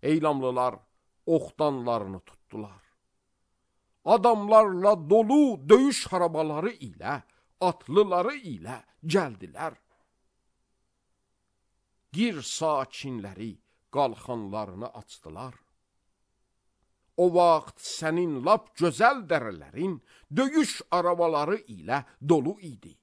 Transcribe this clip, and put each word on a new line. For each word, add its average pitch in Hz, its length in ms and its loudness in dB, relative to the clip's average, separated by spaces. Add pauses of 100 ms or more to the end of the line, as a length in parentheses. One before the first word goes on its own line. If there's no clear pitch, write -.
Eylamlılar 131 720 0 (520)
oxdanlarını 120 920 -2
tutdular. 104 600 -16 (1300)
Adamlarla 202 1040 4
dolu 220 580 4
döyüş 262 440 6
arabaları 165 600 -2
ilə, 117 500 -10 (380)
atlıları 185 760 0
ilə 120 440 -14 (220)
gəldilər. 151 760 -4 (2250)
Gir 190 300 -2
sakinləri 117 1160 -6 (340)
qalxanlarını 110 960 -6
açdılar. 110 680 -18 (1600)
O 180 100 4
vaxt 170 560 2
sənin 160 600 -4
lap 214 340 2
gözəl 214 500 0
dərələrin 131 680 -6 (320)
döyüş 269 500 0 (100)
arabaları 170 680 0 (100)
ilə 107 360 -6 (140)
dolu 151 420 2
idi. 123 420 -20